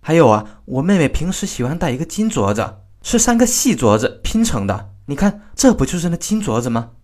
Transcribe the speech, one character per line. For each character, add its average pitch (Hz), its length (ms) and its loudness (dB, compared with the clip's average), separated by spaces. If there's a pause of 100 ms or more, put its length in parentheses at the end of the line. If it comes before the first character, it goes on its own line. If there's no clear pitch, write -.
还 156 120 -2
有 160 160 6
啊， 107 360 -2
我 127 160 -4
妹 190 160 2
妹 156 100 2
平 165 240 -2
时 - 140 -6
喜 - 180 -6
欢 151 160 -4
戴 160 120 -2
一 123 60 -4
个 156 60 -6
金 214 260 -4
镯 104 240 0
子， - 260 -6 (220)
是 - 160 -2
三 233 200 2
个 247 80 6
细 240 280 0
镯 110 240 4
子 123 240 -2
拼 226 220 0
成 107 240 -2
的。 98 260 -6 (120)
你 143 100 -8
看， - 400 -2
这 254 180 4
不 135 120 0
就 180 120 -6
是 175 120 -4
那 170 80 -4
金 214 260 -4
镯 117 160 -2
子 123 100 -4
吗？ 117 220 -4 (120)